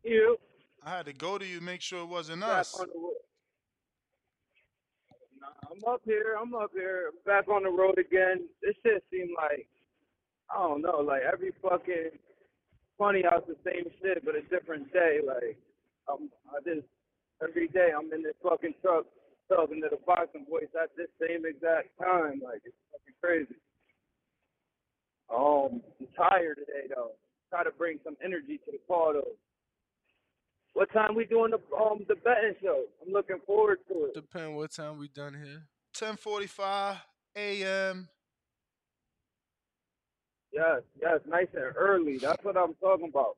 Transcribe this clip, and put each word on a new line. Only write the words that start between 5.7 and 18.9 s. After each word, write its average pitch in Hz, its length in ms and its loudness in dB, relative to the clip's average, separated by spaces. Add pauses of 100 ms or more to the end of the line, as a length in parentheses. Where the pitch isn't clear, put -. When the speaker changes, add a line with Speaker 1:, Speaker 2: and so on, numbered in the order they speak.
Speaker 1:
up 240 100 -2
here. 220 380 0
I'm 240 140 -8
up 208 180 -4
here. 185 380 -4 (140)
Back 202 220 6
on 202 160 2
the 190 60 0
road 185 300 4
again. 185 480 2 (160)
This 202 100 0 (100)
shit 214 280 4
seem 185 160 -4 (100)
like, 147 300 -2 (840)
I 185 40 -4
don't 151 240 0
know, 170 240 0
like, 139 160 0
every 180 300 -2 (100)
fucking 180 480 -2 (880)
funny 202 240 4
house, 170 260 4
the 165 160 -8
same 175 220 -4 (160)
shit, 185 240 -2
but 151 100 -2
a 151 140 -2
different 160 420 -4
day. 165 340 4
Like, 123 320 -4 (540)
um, - 180 -8 (200)
I 143 180 -8
just, 156 180 -4 (600)
every 165 200 0
day 175 280 6
I'm 156 160 -6
in 160 120 -6
this 151 180 -4
fucking 170 400 0
truck 170 240 4 (440)